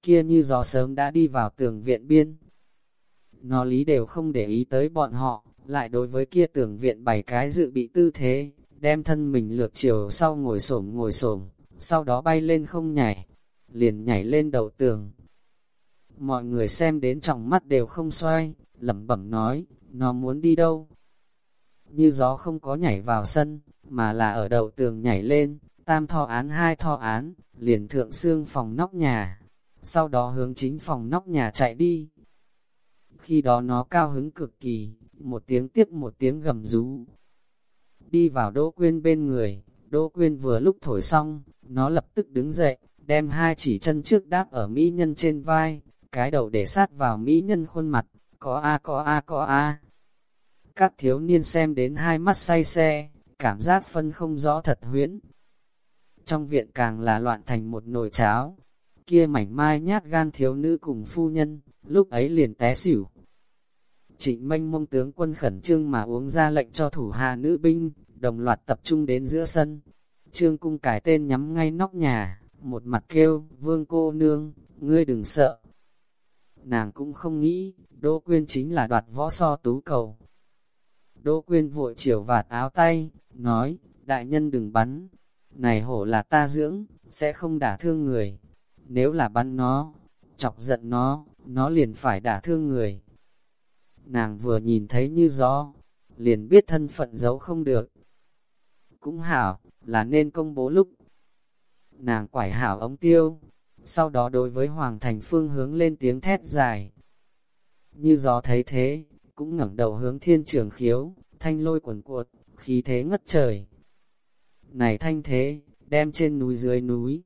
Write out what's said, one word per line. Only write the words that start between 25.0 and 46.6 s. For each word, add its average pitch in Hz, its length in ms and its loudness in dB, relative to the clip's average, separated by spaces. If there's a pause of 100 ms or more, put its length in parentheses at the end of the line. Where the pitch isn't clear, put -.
nhảy 107 200 2
lên, 147 360 2 (260)
tam 156 220 0
thọ 151 180 -2
án 120 240 -4
hai 165 280 0
thọ 156 180 -2
án, 120 400 -4 (240)
liền 113 300 0
thượng 127 240 -4
xương 160 340 0
phòng 117 300 -6
nóc 180 180 -4
nhà, 113 460 -2 (420)
sau 160 260 0
đó 123 200 0
hướng 127 260 -4
chính 139 240 -6
phòng 123 320 -6
nóc 185 180 -4
nhà 135 220 0
chạy 120 240 0
đi. 160 340 -2 (1080)
Khi 156 240 0
đó 123 180 4
nó 123 240 -2
cao 160 260 0
hứng 143 200 -4
cực - 300 -12
kỳ, 110 340 -6 (240)
một 120 280 -8
tiếng 127 220 0
tiếp 220 200 2
một 143 300 -10
tiếng 135 220 -2
gầm 123 240 -4
rú. 120 400 -4 (1080)
Đi 170 180 4
vào 120 220 0
Đỗ 147 200 0
Quyên 165 320 0
bên 156 240 2
người, 107 360 -2 (260)
Đỗ 156 200 0
Quyên 160 280 2
vừa 127 240 0
lúc 190 200 2
thổi 104 220 -2
xong, 151 400 0 (200)
nó 131 260 -2
lập 160 260 0
tức 208 160 -4
đứng 139 220 -2
dậy, 156 260 2 (200)
đem 151 300 0
hai 160 260 0
chỉ 110 240 -2
chân 156 240 0
trước 196 240 2
đáp 180 240 -2
ở 113 160 -4
mỹ 147 240 2
nhân 170 240 -2
trên 151 280 -2
vai, 160 400 0 (300)
cái 127 180 -2
đầu 127 180 0
để 107 180 0